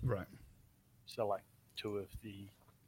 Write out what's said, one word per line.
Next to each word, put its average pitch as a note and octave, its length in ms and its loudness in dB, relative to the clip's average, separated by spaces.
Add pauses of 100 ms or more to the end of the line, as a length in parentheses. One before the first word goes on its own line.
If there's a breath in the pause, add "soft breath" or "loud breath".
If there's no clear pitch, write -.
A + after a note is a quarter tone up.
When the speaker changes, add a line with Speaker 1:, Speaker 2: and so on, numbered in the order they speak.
Speaker 1:
Right. G#2 240 4 (800)
Speaker 2:
So, A2 220 2
like, G2 140 2 (340)
two G#2 200 0
of F#2+ 120 0 (140)
the G2+ 240 -8 (420)